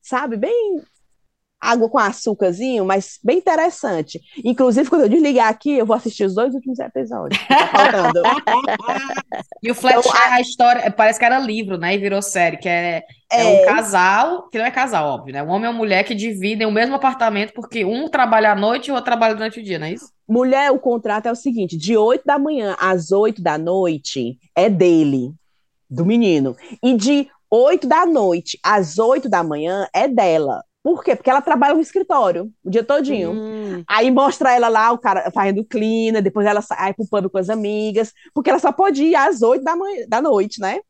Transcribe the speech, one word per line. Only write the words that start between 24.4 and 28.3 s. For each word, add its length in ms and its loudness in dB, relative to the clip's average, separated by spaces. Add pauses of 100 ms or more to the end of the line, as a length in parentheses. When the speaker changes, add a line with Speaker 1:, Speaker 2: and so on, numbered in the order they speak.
Speaker 1:
é 160 4
dele, 640 2 (580)
do 160 -2
menino. 500 2 (260)
E 140 4
de 320 0 (220)
oito 380 4
da 180 4
noite 560 0